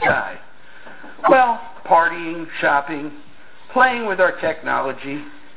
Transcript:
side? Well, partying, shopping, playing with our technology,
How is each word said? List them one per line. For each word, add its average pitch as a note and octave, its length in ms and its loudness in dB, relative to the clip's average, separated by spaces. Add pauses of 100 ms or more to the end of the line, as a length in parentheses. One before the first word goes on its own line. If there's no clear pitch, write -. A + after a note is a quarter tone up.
side? A#2 360 0 (920)
Well, B3 320 6 (240)
partying, E3+ 640 2 (120)
shopping, D3 520 0 (600)
playing B3+ 340 4
with F#3+ 140 0
our F3 200 4
technology, C3+ 840 -4 (340)